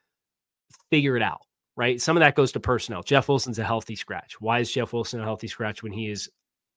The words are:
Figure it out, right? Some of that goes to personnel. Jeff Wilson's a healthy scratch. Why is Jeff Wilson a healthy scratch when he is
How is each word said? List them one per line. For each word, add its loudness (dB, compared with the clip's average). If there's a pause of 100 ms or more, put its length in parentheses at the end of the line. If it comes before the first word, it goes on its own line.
(920)
Figure 2
it 0
out, -2 (360)
right? 0
Some 2
of 6
that 6
goes 4
to -4
personnel. -2
Jeff 4
Wilson's 0
a -2
healthy -4
scratch. -12
Why 0
is -2
Jeff -2
Wilson -4
a -6
healthy -6
scratch -6
when -8
he -6
is -8 (480)